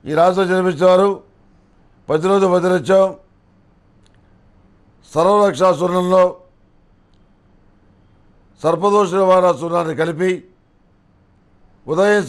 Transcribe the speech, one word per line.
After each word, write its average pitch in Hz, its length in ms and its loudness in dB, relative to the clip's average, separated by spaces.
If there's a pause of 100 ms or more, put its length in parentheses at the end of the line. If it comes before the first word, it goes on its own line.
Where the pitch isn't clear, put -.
ఈ 151 140 -8
రాశిలో 185 320 2
జన్మించేవారు 185 580 2 (1000)
ప్రతిరోజు 190 440 0
ప్రతినిత్యం 180 520 2 (2000)
సర్వరక్షా 185 560 0 (100)
చూర్ణంలో 180 460 0 (2500)
సర్పదోష 185 480 0 (100)
నివారణ 185 300 4 (100)
చూర్ణాన్ని 165 400 -4
కలిపి 170 300 -4 (1600)
ఉదయం 196 420 0